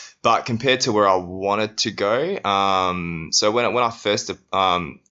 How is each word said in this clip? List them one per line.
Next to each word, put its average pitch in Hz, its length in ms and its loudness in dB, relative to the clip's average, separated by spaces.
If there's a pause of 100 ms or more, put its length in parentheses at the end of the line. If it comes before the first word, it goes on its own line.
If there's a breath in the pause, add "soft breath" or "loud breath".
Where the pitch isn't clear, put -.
(240 loud breath)
but 117 220 2
compared 127 360 0
to 127 100 0
where 104 160 4
I 95 80 6
wanted 98 640 -2
to 113 140 -2
go, 123 520 -2
um, 92 880 0
so - 180 2
when, 113 240 0
when 123 80 0
I 117 100 0
first, 113 380 -2 (220)
um, 90 480 0 (120)